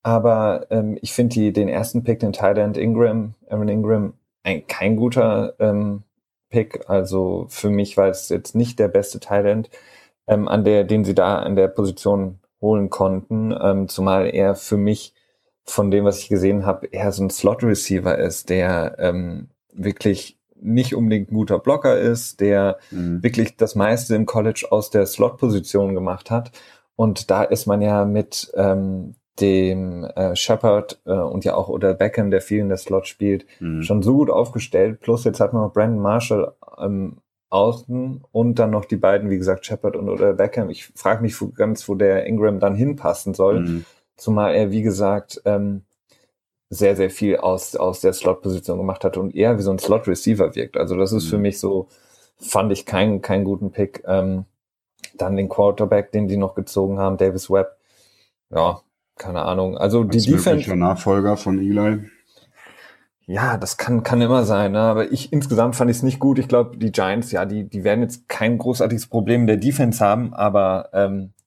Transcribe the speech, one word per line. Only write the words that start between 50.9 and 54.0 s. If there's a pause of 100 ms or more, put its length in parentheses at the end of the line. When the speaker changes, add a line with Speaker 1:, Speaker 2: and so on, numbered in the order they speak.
Speaker 1:
das
ist
Speaker 2:
Mhm.
Speaker 1:
für
mich
so, (500)
fand
ich
keinen,
keinen
guten
Pick.